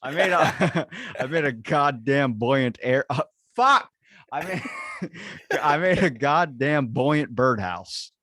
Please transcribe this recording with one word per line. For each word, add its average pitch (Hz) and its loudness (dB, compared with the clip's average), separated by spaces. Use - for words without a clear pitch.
I 131 -10
made 180 0
a, 165 0
<laughs> - -14
I 127 -2
made 156 0
a 139 2
goddamn 135 0
buoyant 123 0
air. 127 0
Uh, 143 -2
fuck. 262 4
I 147 -6
made, 180 -6
<laughs> 403 0
I 147 2
made 180 2
a 190 4
goddamn 139 0
buoyant 131 0
birdhouse. 104 0